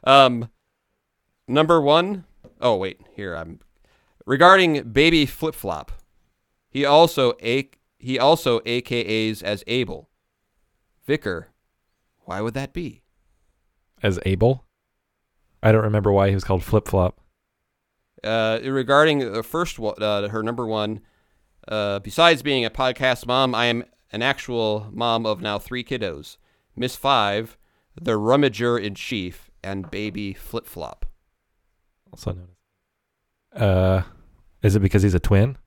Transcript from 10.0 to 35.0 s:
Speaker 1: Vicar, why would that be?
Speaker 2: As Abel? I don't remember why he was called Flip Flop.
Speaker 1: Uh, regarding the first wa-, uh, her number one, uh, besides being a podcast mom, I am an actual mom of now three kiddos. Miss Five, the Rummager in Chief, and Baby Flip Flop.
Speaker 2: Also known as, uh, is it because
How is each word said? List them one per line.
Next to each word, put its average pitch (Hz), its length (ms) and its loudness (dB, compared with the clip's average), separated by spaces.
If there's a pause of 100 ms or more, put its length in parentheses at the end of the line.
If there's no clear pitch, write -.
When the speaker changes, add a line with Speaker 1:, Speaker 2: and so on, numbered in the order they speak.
Speaker 1:
Vicar, 98 440 -4 (760)
why 92 160 -8
would 113 140 -6
that 135 180 -8
be? 170 300 -12 (1000)
Speaker 2:
As 95 220 0
Abel? 107 400 0 (960)
I 110 100 4
don't 110 120 4
remember 107 280 2
why 98 180 4
he 98 40 0
was 95 100 -2
called 92 200 -2
Flip - 240 0
Flop. 90 320 0 (1040)
Speaker 1:
Uh, 110 400 -2
regarding 139 560 2 (140)
the 113 100 -6
first - 340 -6
wa-, 110 140 -4
uh, 104 380 -2
her 110 120 -6
number 117 240 -6
one, 107 360 -4 (680)
uh, 101 320 -4
besides 156 420 2
being 135 240 -2
a 110 60 -4
podcast 127 560 -4
mom, 127 260 0
I 117 120 0
am 120 180 -2 (280)
an 110 120 -6
actual 113 680 -4
mom 113 360 -2
of 107 140 -2
now 104 180 -6
three 123 240 -10
kiddos. 92 540 -10 (380)
Miss 123 200 -6
Five, 113 640 -2 (420)
the 147 140 -4
Rummager 120 680 0
in 101 140 -8
Chief, - 560 -10 (120)
and 95 280 -10
Baby 101 420 -10
Flip - 320 -12
Flop. - 400 -12 (1040)
Speaker 2:
Also - 220 -10
known 90 140 -16 (1080)
as, - 80 -6
uh, 95 420 2 (600)
is 101 120 4
it 110 60 4
because 95 220 4